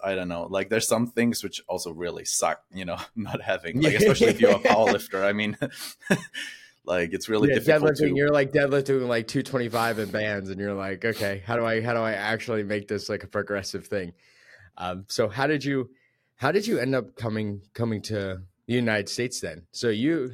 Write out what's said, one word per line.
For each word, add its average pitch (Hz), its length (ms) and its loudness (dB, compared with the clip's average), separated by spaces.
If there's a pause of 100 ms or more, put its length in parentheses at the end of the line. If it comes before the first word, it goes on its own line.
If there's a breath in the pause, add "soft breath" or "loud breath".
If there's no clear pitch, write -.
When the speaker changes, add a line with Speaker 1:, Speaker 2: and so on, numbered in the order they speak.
Speaker 1:
I 98 100 0
don't 90 140 -4
know, 85 220 -6
like, 95 180 -2
there's 113 180 0
some 117 200 2
things 117 360 0
which - 240 -10
also 90 240 -6
really 82 360 -6
suck, - 360 0 (120)
you 92 100 -8
know, 87 220 -6
<laughs> - 100 -20
not 113 240 -6
having, 92 400 -2
like, 156 140 4
Speaker 2:
Yeah. 107 60 2
Speaker 1:
especially 180 280 6
if 113 100 2
you're 113 120 8
a 98 80 6
Speaker 2:
<laughs> - 0 -
Speaker 1:
powerlifter. 104 680 4
I 101 80 4
mean, 104 260 -2
<laughs> - 1300 -6
like, 87 300 0
it's 92 160 -6
really 110 180 4
Speaker 2:
Yeah, 135 60 4
Speaker 1:
difficult 151 400 4
Speaker 2:
deadlifting, 147 160 2
Speaker 1:
to 139 60 0
Speaker 2:
you're, 143 160 4
like, 139 200 2
deadlifting, 139 560 2
like, 117 200 0
two 135 140 0
twenty-five 117 560 0
in 104 120 -4
bands, 101 400 -2
and 95 100 -6
you're 101 140 -2
like, 98 320 -6
"Okay, 98 400 -2
how 117 100 0
do 117 80 0
I, 113 160 0
how 120 140 0
do 117 60 0
I 113 120 0
actually 107 520 -2
make 101 220 -4
this, 104 220 -4
like, 101 160 -4
a 101 40 -16
progressive 101 580 -4
thing?" 90 260 -4 (640 soft breath)
Um, 90 320 -8
so - 180 0
how 113 200 -2
did 147 180 0
you, 135 260 -2 (460 soft breath)
how 135 160 2
did 208 140 0
you 208 120 2
end 127 160 0
up 120 220 -4
coming, 107 460 -4 (100)
coming 113 300 -2
to 98 400 -6 (240)
the 117 80 0
United 110 340 2
States 120 320 -4
then? 82 320 -10
So - 160 -2
you, 127 460 0